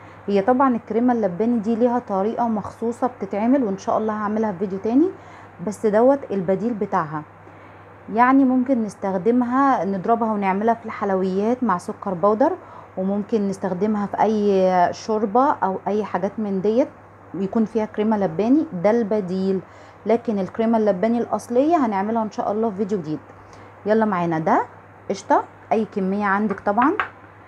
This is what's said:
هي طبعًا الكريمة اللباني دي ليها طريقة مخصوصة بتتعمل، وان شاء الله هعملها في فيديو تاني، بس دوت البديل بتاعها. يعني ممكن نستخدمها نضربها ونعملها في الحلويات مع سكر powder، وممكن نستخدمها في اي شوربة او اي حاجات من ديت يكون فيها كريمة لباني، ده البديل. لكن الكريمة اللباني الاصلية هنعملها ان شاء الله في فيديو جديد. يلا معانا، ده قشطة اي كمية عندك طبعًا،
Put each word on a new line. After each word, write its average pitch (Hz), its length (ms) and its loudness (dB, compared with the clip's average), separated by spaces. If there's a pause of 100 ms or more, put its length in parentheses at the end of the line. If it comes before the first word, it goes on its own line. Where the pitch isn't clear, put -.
(280)
هي 202 140 2
طبعًا 254 340 4
الكريمة 233 380 0
اللباني 220 460 0
دي 220 160 0
ليها 240 240 2
طريقة 220 480 -2
مخصوصة 226 600 -4
بتتعمل، 240 560 0
وان 196 140 -2
شاء - 200 -2
الله 214 160 -2
هعملها 214 380 -2
في 180 60 -8
فيديو 190 220 -4
تاني، 262 300 2 (580)
بس 214 180 -4
دوت 233 340 4 (120)
البديل 196 420 -2
بتاعها. 175 480 -4 (920)
يعني 254 300 6
ممكن 254 400 2
نستخدمها 233 1000 0
نضربها 214 480 0
ونعملها 202 400 0
في 226 120 -10
الحلويات 202 800 -2
مع 196 140 0
سكر 202 360 -8
powder، 214 380 2 (460)
وممكن 202 500 -2
نستخدمها 196 580 0
في 196 160 -2
اي 196 720 4
شوربة 220 580 0 (120)
او 190 240 0
اي 196 160 0
حاجات 190 340 -4
من 196 240 -2
ديت 226 260 2 (460)
يكون 196 320 0
فيها 214 200 -2
كريمة 214 320 0
لباني، 202 480 2 (180)
ده 208 80 4
البديل. 190 680 0 (460)
لكن 226 340 0
الكريمة 220 380 0
اللباني 214 400 0
الاصلية 247 680 0
هنعملها 220 380 -2
ان 214 80 -6
شاء - 200 -4
الله 220 180 -2
في 190 60 -6
فيديو 196 240 -2
جديد. 151 200 -6 (680)
يلا 220 200 2
معانا، 175 340 -2
ده 233 260 0 (440)
قشطة 294 340 0 (280)
اي 214 140 0 (100)
كمية 196 300 -2
عندك 202 340 0
طبعًا، 240 340 0 (540)